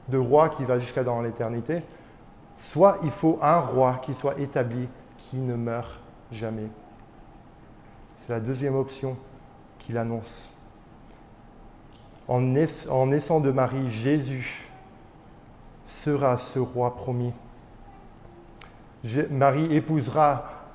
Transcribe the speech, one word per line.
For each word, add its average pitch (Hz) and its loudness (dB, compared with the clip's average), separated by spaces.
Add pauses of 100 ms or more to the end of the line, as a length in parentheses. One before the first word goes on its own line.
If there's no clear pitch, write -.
de 131 0
rois 139 6
qui 147 -6
va 123 2
jusqu'à 123 -2
dans 120 -2
l'éternité, 117 -4 (720)
soit 185 4
il 139 0
faut 160 2
un 156 4
roi 127 2
qui 143 -6
soit 139 -4
établi, 123 -2 (280)
qui - -12
ne 127 -4
meurt 117 -6 (320)
jamais. 110 -6 (1500)
C'est - -12
la 117 -2
deuxième 131 -2
option 135 -4 (640)
qu'il 113 -8
annonce. 117 -6 (1800)
En 123 2
naiss-, 139 2
en 131 4
naissant 147 2
de 139 2
Marie, 131 0
Jésus 127 -2 (1160)
sera 139 0
ce - -6
roi 123 -2
promis. 123 -4 (1700)
Jé-, 123 0
Marie 139 4
épousera 147 2 (280)